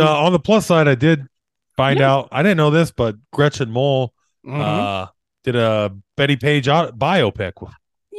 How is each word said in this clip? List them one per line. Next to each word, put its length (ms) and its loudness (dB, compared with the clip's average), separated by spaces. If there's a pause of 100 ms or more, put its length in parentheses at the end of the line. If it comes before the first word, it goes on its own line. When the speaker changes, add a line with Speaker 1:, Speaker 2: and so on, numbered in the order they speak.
Speaker 1:
uh, 160 2
on 100 2
the 80 2
plus 280 0
side, 200 4
I 80 4
did 300 0 (500)
find 240 2
Speaker 2:
Yeah. 140 4
Speaker 1:
out, 180 -2
I 120 -2
didn't 140 2
know 120 2
this, 220 2
but 240 -4 (180)
Gretchen 380 -2
Mol, 420 -2 (320)
Speaker 2:
Mm-hmm. 160 -8
Speaker 1:
uh, 460 -4 (360)
did 140 -2
a 340 0 (240)
Betty 220 0
Page 320 0
au-, 220 0
biopic. 640 -2 (640)